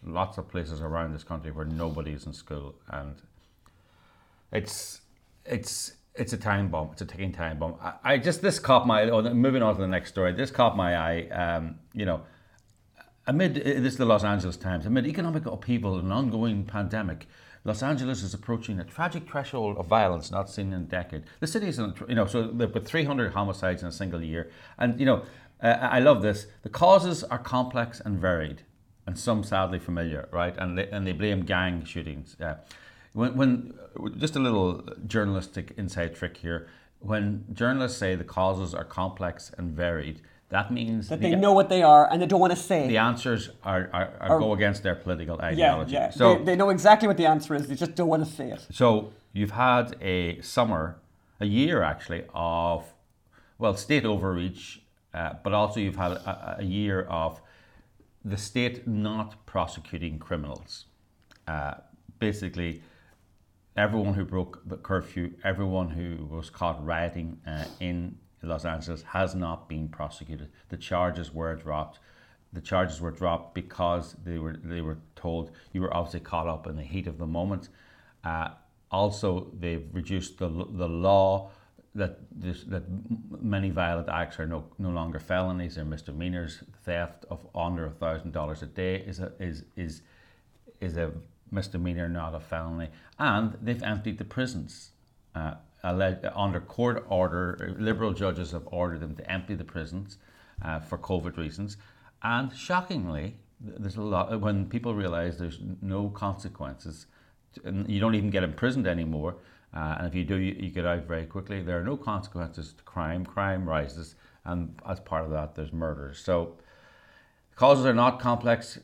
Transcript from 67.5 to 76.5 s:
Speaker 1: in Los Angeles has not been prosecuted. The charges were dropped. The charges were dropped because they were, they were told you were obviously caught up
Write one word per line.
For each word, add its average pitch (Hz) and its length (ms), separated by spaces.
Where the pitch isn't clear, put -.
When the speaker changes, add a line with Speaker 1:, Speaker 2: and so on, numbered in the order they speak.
Speaker 1:
in 90 360
Los 82 240
Angeles 80 380
has 92 320
not 85 340
been 78 200
prosecuted. 76 600
The 85 80
charges 85 580
were 82 220
dropped. 78 420
The 85 80
charges 90 400
were 85 100
dropped 85 420
because 87 640
they 85 140
were, 80 240
they 85 180
were 78 180
told 82 340
you 92 80
were 92 120
obviously 85 280
caught 82 260
up 80 220